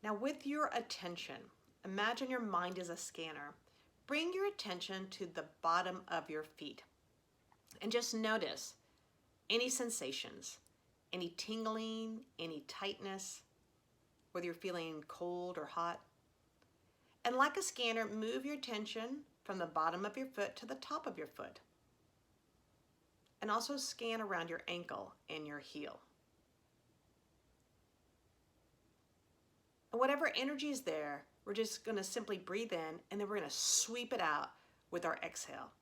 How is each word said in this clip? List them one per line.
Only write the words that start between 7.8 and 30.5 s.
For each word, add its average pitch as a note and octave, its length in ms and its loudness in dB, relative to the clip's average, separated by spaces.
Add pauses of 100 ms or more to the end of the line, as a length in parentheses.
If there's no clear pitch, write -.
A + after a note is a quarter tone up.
And G#3 100 -2
just A#3 240 2
notice A3 600 2 (760)
any A#3+ 200 6
sensations, A3+ 920 -2 (540)
any F3 240 -2
tingling, A3 840 -2 (180)
any D#3+ 300 -4
tightness, G3 720 -6 (920)
whether F3 120 -2
you're F3 100 -2
feeling E3 540 -2
cold F3 480 -2
or D#3+ 80 -2
hot. E3+ 360 0 (1200)
And A#3+ 120 4
like C#4 200 8
a G4 60 0
scanner, A3+ 440 2
move A3 380 0
your D4 120 -2
attention A#3 640 -4 (220)
from F#3+ 160 -4
the F3 80 0
bottom E3 380 2
of G#3 120 -2
your C4 100 -2
foot G3+ 300 -2
to - 100 -10
the A#3+ 100 -4
top D4 300 -4
of C#4+ 100 -4
your D#3 100 -6
foot. - 340 -12 (1800)
And G#3 100 -2
also A#3 260 4
scan A#3 440 -2
around F#3 300 0
your E3 180 -4
ankle E3+ 460 -4 (160)
and D#3 160 -4
your D3 140 -6
heel. D3 400 -8 (4000)
And A#3 80 2
whatever C#4+ 360 8
energy C#4+ 340 2